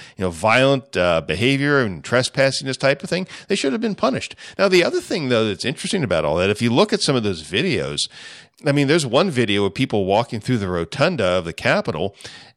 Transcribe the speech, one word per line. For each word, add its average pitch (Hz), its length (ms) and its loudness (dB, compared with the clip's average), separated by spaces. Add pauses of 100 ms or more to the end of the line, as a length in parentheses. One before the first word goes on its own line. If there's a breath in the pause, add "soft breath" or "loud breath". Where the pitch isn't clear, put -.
(160 loud breath)
you 95 80 -4
know, 92 60 0
violent, 117 640 2
uh, 87 240 4
behavior 135 600 0
and 95 220 -4
trespassing, 135 640 0
this 131 100 -4
type 139 280 0
of 180 40 -12
thing, 175 200 -4 (180 loud breath)
they - 80 -2
should 269 160 0
have 233 100 -2
been 220 140 -2
punished. - 400 -2 (240 loud breath)
Now, 196 80 2
the 185 160 6
other 175 180 0
thing, 156 280 -4
though, 113 180 4
that's 101 180 -4
interesting 175 380 -4
about 90 220 0
all 76 140 0
that, 95 120 2
if 104 100 -2
you 117 100 2
look 139 220 2
at 196 100 -2
some 143 120 0
of 123 80 0
those 90 220 -4
videos, 80 540 -2 (680 loud breath)
I 143 60 2
mean, 139 160 2
there's 156 180 2
one 147 240 2
video 104 360 0
of 95 80 -2
people 110 320 -2
walking 107 340 0
through 127 180 0
the 98 100 -2
rotunda 104 560 -2
of 90 200 0
the 85 80 -6
Capitol, 113 640 -2 (400 loud breath)